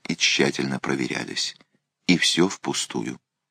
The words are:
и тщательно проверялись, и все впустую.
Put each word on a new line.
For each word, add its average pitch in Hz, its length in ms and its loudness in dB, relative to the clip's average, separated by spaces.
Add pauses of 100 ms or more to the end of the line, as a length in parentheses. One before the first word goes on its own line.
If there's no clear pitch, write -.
и - 120 -4
тщательно 67 640 0
проверялись, 64 800 -4 (500)
и 87 120 6
все - 300 4
впустую. 64 680 -6 (320)